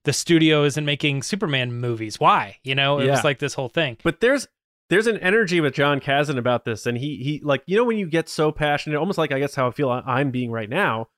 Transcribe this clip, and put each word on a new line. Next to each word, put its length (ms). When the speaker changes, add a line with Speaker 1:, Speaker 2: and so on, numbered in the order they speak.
Speaker 1:
"The 100
studio 500
isn't 220
making 380
Superman 500
movies. 460
Why?" 440
You 120
know, 240
it 60
Speaker 2:
Yeah. 60
Speaker 1:
was, 120
like, 160
this 160
whole 140
thing. 340
Speaker 2:
But 160
there's, 280
there's 160
an 100
energy 420
with 140
John 260
Kasdan 380
about 280
this, 200
and 140
he, 180
he, 260
like, 220
you 100
know, 80
when 140
you 80
get 240
so 220
passionate, 480
almost 180
like, 140
I 80
guess, 160
how 120
I 40
feel 180
I, 160
I'm 240
being 220
right 180
now 380